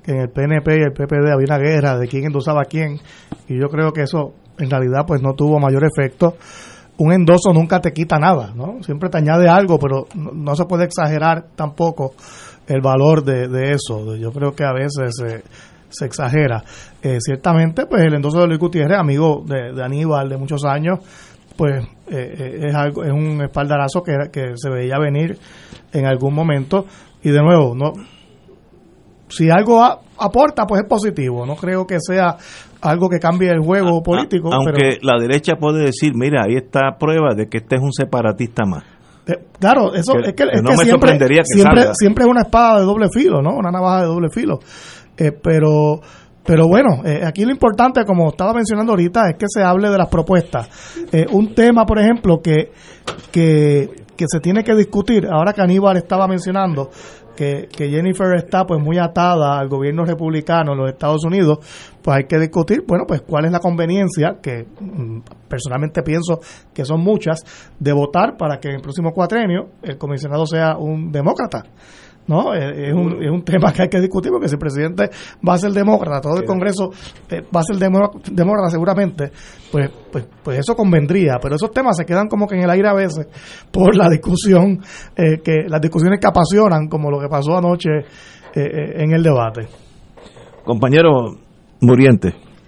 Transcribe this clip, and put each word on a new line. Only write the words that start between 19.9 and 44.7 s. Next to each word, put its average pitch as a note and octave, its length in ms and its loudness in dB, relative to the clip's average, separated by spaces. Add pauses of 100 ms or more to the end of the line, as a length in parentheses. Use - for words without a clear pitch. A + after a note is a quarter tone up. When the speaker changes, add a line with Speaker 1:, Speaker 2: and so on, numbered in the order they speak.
Speaker 1:
de C3+ 80 -8
muchos C#3+ 280 -6
años, D#3 340 -2 (580)
pues, C#3 260 -2 (280)
eh, D#3 40 -8
eh, B2+ 520 -10
es D3 80 -2
algo, D3 280 -2
es D3 80 -2
un D3+ 300 -2
espaldarazo C#3+ 600 -2
que, D3+ 100 -4 (180)
que C3 240 -8
se C3 140 -8
veía B2+ 300 -4
venir D3+ 360 -2 (580)
en C3+ 120 -2
algún C3+ 300 -2
momento. D#3 500 -2 (380)
Y D3+ 80 0
de D3 100 4
nuevo, D3+ 320 4
no, C#3 180 -6 (1400)
si D#3+ 200 2
algo G#3+ 340 4
a-, B3 160 2 (200)
aporta, A#3 480 0
pues G#3 160 0
es G#3 40 -12
positivo. C#3+ 580 -2
No C#3+ 100 -8
creo F#3 320 -4
que F#3 120 -4
sea F3+ 380 0 (440)
algo E3+ 260 0
que F3 120 -2
cambie F3+ 300 0
el E3 120 2
juego F3 380 2
Speaker 2:
A-, E3 40 -4
Speaker 1:
político, E3+ 500 -2
Speaker 2:
a-, B2+ 40 0
aunque C#3+ 160 0
Speaker 1:
pero C3+ 280 2
Speaker 2:
la B2+ 180 2
derecha C#3+ 360 0
puede D3+ 300 0
decir, C#3+ 300 -2
"Mira, B2+ 320 0
ahí A#2 80 0
está C3+ 440 -2
prueba D#3 360 0
de G#2+ 120 -4
que - 100 -6
este A2+ 180 -4
es C3 60 0
un C#3 100 -2
separatista A#2+ 760 -4
más". F2 180 -4 (420)
Speaker 1:
Eh, - 200 -6 (120)
claro, A3+ 360 2
eso F#3+ 200 -2
Speaker 2:
Que, A#3+ 60 2
Speaker 1:
es A3+ 140 -2
que, - 100 -2
Speaker 2:
que - 80 2
Speaker 1:
es A2+ 100 2
Speaker 2:
no A#2+ 100 2
Speaker 1:
que C#3+ 60 4
Speaker 2:
me E3+ 60 4
Speaker 1:
siempre, - 80 6
Speaker 2:
sorprendería C#3+ 480 4
que D#3+ 160 2
Speaker 1:
siempre, G3+ 260 8
Speaker 2:
salga. G#3+ 140 2
Speaker 1:
siempre G#3+ 300 4
es A#3+ 40 6
una B3 120 4
espada A3+ 380 4
de F#3+ 60 4
doble G#3 280 2
filo, C4 280 2
¿no? D#3+ 140 0
Una F3+ 160 -4
navaja F#3 300 0
de E3+ 60 0
doble E3 220 -2
filo. A3+ 300 -4 (580)